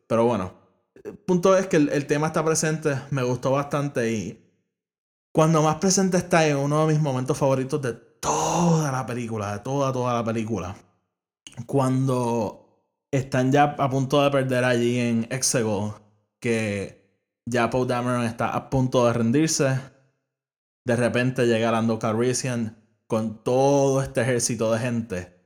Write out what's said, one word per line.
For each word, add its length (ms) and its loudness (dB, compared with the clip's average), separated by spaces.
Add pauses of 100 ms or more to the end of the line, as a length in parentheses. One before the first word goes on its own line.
Pero 200 4
bueno, 280 0 (480)
el 120 -14
punto 440 4
es 100 0
que 100 2
el, 100 4
el 200 -2
tema 200 0
está 160 0
presente, 560 0 (100)
me 140 -2
gustó 280 0
bastante, 600 -2
y 400 -6 (840)
cuando 300 4
más 140 2
presente 400 2
está 280 2
en 120 2
uno 280 0
de 80 2
mis 80 2
momentos 360 -2
favoritos 440 0
de 120 -4
toda 1000 0
la 140 -4
película, 480 -6
de 60 -8
toda, 340 -2
toda 200 -2
la 100 -2
película. 520 -4 (880)
Cuando 1200 -2 (260)
están 400 0
ya 260 4
a 120 0
punto 320 0
de 80 4
perder 360 0
allí 340 2
en 300 0
Exegol, 640 -2 (480)
que 760 -4 (320)
ya 200 0
Poe 160 0
Dameron 400 -2
está 240 -4
a 200 -6
punto 380 2
de 60 2
rendirse, 680 0 (1040)
de 120 2
repente 500 0
llega 240 2
Lando 260 0
Calrissian 800 -2 (300)
con 360 -4
todo 600 2
este 180 -4
ejército 500 0
de 80 0
gente. 540 -6 (120)